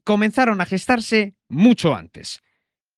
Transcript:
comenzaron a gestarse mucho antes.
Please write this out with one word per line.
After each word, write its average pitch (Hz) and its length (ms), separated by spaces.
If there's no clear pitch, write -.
comenzaron 214 580
a 170 40
gestarse 214 680
mucho 170 460
antes. - 460